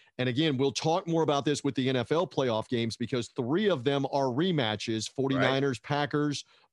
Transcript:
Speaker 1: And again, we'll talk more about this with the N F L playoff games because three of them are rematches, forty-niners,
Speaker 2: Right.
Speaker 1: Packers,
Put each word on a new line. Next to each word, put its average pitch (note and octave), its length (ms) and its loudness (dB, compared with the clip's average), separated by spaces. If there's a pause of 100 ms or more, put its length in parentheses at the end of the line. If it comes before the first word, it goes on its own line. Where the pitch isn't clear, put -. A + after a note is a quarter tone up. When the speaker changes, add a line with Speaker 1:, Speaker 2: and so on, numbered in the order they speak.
(180)
Speaker 1:
And B2+ 100 0
again, C#3 280 0
we'll C3+ 160 2
talk E3 340 0
more E3 160 2
about C#3+ 220 0
this D3 180 0
with C#3 140 -2
the C3 120 0
N C3 60 2
F B2 160 0
L E3+ 160 2
playoff A#2 420 0
games A#2 280 -2
because A#2+ 320 -4
three D#3 420 0
of C3+ 140 0
them C#3 260 2
are C#3 140 2
rematches, A#2+ 840 0
forty-niners, C3+ 720 0
Speaker 2:
Right. - 100 -16
Speaker 1:
Packers, D3 560 -2 (280)